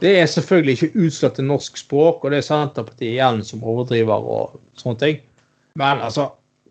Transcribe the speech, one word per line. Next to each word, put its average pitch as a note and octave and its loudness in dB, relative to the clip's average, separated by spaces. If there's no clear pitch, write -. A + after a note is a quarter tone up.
Det F#3+ 4
er D#3 2
selvfølgelig C#3+ 2
ikke E3 0
utslett D3+ 0
til C#3 -4
norsk - -4
språk, D#3 2
og C#3 -2
det C#3+ 0
er - -8
Senterpartiet C3 -4
igjen B2 2
som A2 -12
overdriver A2+ 0
og - -6
sånne A#2 -6
ting. D3+ 0
Men C#3 0
altså, C#3 -4